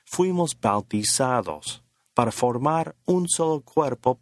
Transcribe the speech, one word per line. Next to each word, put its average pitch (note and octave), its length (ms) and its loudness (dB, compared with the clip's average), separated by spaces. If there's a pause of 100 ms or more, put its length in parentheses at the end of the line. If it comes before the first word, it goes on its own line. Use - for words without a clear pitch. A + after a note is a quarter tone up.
fuimos F3+ 560 0
bautizados G#2 1200 -2 (320)
para A2+ 180 2
formar D3 640 -2 (100)
un F3+ 220 0
solo D#3+ 340 0
cuerpo B2+ 600 0